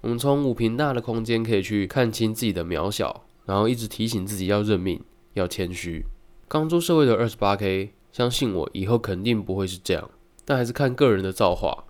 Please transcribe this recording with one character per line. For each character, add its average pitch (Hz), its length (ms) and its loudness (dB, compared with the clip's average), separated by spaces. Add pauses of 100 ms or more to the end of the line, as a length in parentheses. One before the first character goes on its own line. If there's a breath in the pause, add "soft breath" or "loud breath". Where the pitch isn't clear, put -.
我 113 80 -6
们 120 100 -2
从 143 260 2
五 127 100 2
平 117 240 0
大 143 160 0
的 120 60 -2
空 113 220 -4
间 113 220 0
可 110 100 0
以 98 80 2
去 101 240 0
看 120 240 0
清 110 220 0
自 113 140 -2
己 104 60 2
的 87 120 -2
渺 85 260 -2
小， - 360 -4 (180)
然 95 120 -2
后 107 120 4
一 127 60 2
直 113 120 -6
提 107 220 -2
醒 107 160 -4
自 101 100 -8
己 95 120 -4
要 101 160 2
认 104 180 2
命、 90 220 -4 (320)
要 92 120 0
谦 90 260 -4
虚。 85 340 -8 (420)
刚 156 180 0
出 170 140 2
社 170 160 2
会 156 80 6
的 120 100 6
二 113 140 2
十 - 80 -8
八 101 180 2
K， 98 380 -2 (180)
相 123 200 0
信 120 240 0
我， 80 180 -2
以 95 140 -4
后 117 100 2
肯 98 260 -2
定 113 180 2
不 95 140 -4
会 98 120 -2
是 92 180 -8
这 - 80 0
样， - 180 -4 (360)
但 143 100 0
还 123 80 2
是 120 80 -6
看 135 220 0
个 135 180 4
人 95 100 2
的 95 80 -2
造 92 240 4
化。 - 360 -4